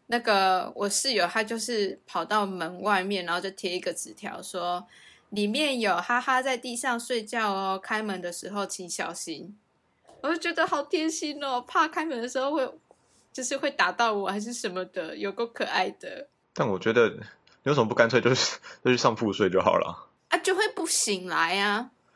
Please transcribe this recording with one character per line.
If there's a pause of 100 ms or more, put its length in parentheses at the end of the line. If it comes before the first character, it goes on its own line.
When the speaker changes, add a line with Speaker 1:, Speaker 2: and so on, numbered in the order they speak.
Speaker 1:
那
个
我
室
友
他
就
是
跑
到
门
外
面，
然
后
就
贴
一
个
纸
条
说 (440)
，“里
面
有
哈
哈
在
地
上
睡
觉
哦，
开
门
的
时
候
请
小
心。” (680)
我
就
觉
得
好
贴
心
哦，
怕
开
门
的
时
候
会， (640)
就
是
会
打
到
我
还
是
什
么
的，
有
够
可
爱
的。 (260)
Speaker 2:
但
我
觉
得
你
为
什
么
不
干
脆
就
是， (260)
就
去
上
铺
睡
就
好
了？ (220)
Speaker 1:
啊，
就
会
不
醒
来
啊。 (260)